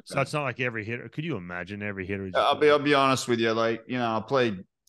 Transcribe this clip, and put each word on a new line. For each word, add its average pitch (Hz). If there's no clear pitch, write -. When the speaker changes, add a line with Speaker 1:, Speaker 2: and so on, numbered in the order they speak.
Speaker 1:
So -
Speaker 2:
Okay. 139
Speaker 1:
it's 135
not 147
like 123
every 113
hitter. 117
Could 156
you 160
imagine 90
every 98
hitter? 98
Speaker 2:
I'll 131
be, 147
I'll 147
be 143
honest 135
with 120
you. 113
Like, 113
you 127
know, 117
I 110
played 113